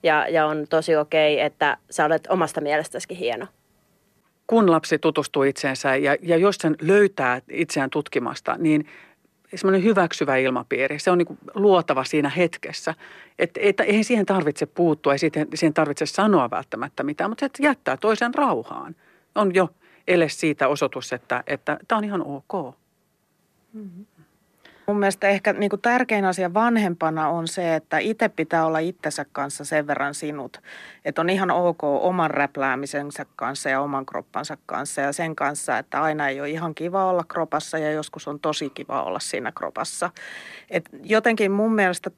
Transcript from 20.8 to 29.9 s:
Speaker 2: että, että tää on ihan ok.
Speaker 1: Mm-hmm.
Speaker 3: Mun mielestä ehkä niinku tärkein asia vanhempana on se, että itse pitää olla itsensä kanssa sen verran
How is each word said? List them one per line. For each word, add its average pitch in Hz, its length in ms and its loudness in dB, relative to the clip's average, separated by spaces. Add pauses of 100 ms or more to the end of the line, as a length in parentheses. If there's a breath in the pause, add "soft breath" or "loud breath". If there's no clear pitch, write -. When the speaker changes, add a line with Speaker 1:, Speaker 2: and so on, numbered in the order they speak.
Speaker 2:
että, 123 340 -6
että 147 320 -4 (100)
tää 226 100 0
on 208 60 -2
ihan 202 220 -4
ok. 139 480 -8 (1000)
Speaker 1:
Mm-hmm. 202 340 -16 (800 soft breath)
Speaker 3:
Mun 208 120 0
mielestä 196 300 0
ehkä 202 240 2
niinku 202 240 0
tärkein 233 480 0
asia 180 300 0
vanhempana 175 720 0
on 165 200 -2
se, 170 260 0
että 156 240 -2
itse 214 300 0
pitää 165 380 0
olla 160 120 2
itsensä 156 540 -4
kanssa 139 320 -8
sen 151 220 -2
verran 143 280 -2